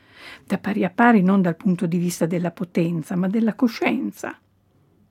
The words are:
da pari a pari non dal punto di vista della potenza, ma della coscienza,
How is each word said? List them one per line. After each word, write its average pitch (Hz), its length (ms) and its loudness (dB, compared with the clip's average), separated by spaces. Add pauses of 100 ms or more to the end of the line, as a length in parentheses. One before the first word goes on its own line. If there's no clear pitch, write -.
(420)
da - 140 -6
pari 208 280 -2
a 175 60 0
pari 233 320 4
non 190 200 4
dal 170 120 0
punto 185 320 -2
di 170 120 0
vista 175 260 -2
della 175 260 -2
potenza, 170 640 -4
ma 185 140 0
della 220 260 0
coscienza, - 840 -4 (720)